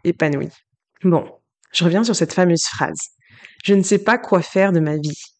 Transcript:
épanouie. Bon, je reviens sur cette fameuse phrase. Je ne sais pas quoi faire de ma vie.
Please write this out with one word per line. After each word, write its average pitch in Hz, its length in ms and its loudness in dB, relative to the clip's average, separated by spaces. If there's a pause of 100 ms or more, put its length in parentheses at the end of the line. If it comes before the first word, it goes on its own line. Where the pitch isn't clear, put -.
épanouie. 156 480 -2 (520)
Bon, 165 220 2 (460)
je 170 120 0
reviens 185 200 2
sur 233 120 0
cette 165 160 -2
fameuse 175 320 2
phrase. - 340 -4 (680)
Je 202 100 2
ne 196 80 4
sais 196 160 2
pas 220 200 0
quoi 185 240 0
faire 190 300 0
de 170 80 4
ma 151 160 -2
vie. 151 240 -6 (200)